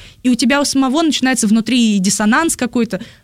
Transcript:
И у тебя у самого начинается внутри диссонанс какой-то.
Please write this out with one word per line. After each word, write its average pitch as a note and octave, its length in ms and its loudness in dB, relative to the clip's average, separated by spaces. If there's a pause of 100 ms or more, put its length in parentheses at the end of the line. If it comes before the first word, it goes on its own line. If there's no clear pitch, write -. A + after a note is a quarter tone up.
(220)
И B3+ 80 2
у B3 40 4
тебя C#4 280 0
у - 20 0
самого C4+ 380 0
начинается C4 440 0
внутри A3 520 2
диссонанс A3 580 0
какой-то. A#3 460 -4 (220)